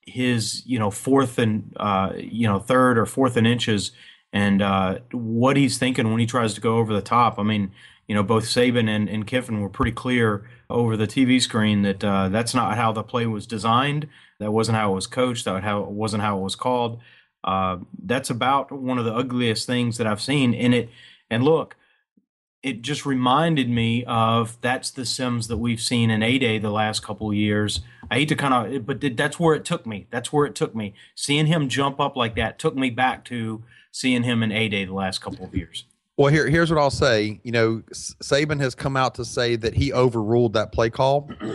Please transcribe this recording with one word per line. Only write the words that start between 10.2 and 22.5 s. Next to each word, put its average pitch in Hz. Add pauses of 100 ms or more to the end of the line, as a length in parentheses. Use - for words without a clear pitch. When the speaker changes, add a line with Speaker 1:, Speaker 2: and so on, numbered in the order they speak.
Speaker 1:
over 117
the 107
T 135
V 127
screen 107
that, 98
uh, 98
that's 113
not 107
how 113
the 107
play 117
was 107
designed. 127 (320)
That 104
wasn't 110
how 107
it -
was 95
coached. 127
That 95
how, 104
wasn't 104
how 104
it -
was 95
called. 120 (440)
Uh, 92 (240)
that's 127
about 131
one 127
of 117
the 113
ugliest 123
things 120
that 113
I've 107
seen. 135
And 123
it, 117 (400)
and 113
look, 151 (880)